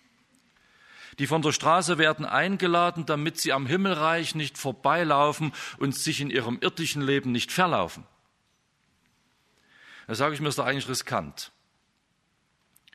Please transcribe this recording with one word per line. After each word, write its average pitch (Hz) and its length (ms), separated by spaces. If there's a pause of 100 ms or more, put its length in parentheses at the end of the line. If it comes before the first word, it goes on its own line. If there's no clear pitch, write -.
(1200)
Die 139 80
von 151 160
der 147 100
Straße 165 460
werden 156 280
eingeladen, 170 800
damit 156 320
sie 147 140
am 135 140
Himmelreich 165 680
nicht 151 240
vorbeilaufen 147 960 (260)
und 135 160
sich - 260
in 143 100
ihrem 123 300
irdischen 151 420
Leben 135 300
nicht 120 200
verlaufen. 135 520 (2000)
Da 110 80
sage 143 200
ich 139 60
mir, 151 80
ist 139 100
doch 131 80
eigentlich 131 220
riskant. 104 640 (1400)